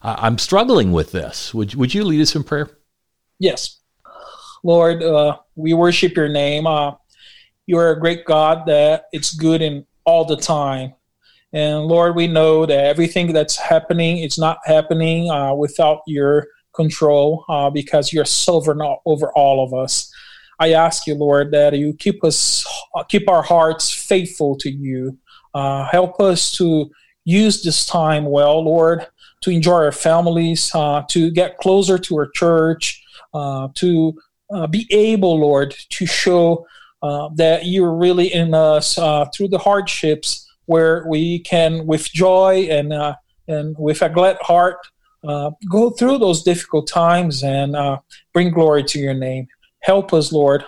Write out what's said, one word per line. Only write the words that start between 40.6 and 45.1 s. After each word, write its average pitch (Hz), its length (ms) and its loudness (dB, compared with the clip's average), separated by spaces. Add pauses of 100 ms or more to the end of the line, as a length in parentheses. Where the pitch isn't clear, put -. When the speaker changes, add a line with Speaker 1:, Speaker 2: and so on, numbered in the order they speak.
Speaker 2:
where 165 420 2
we 165 300 -2
can, 165 480 0
with 156 260 -4
joy 190 580 2
and, 147 220 -2
uh, 147 220 -4 (320)
and 156 320 -6
with 151 240 -2
a 170 80 2
glad 180 320 2
heart, 175 340 2 (500)